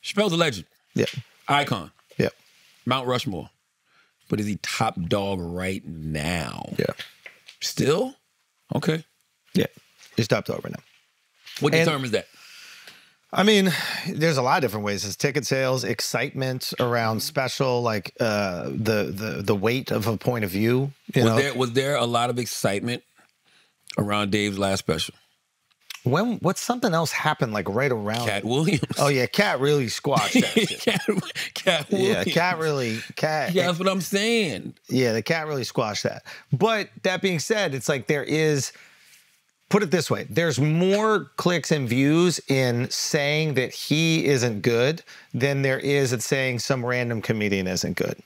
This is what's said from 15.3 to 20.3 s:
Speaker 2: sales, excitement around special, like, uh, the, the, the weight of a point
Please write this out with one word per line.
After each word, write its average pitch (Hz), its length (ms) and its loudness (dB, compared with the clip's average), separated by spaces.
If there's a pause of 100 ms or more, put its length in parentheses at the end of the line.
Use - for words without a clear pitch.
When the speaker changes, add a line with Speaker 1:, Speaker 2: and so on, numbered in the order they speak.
Speaker 2:
sales, 131 380 0
excitement 127 920 -4
around 117 440 0
special, 127 600 0
like, 110 380 -2
uh, 101 480 0
the, 104 360 0 (100)
the, 101 280 -6
the 107 120 2
weight 113 360 0
of 110 160 0
a 110 120 0
point 120 260 -2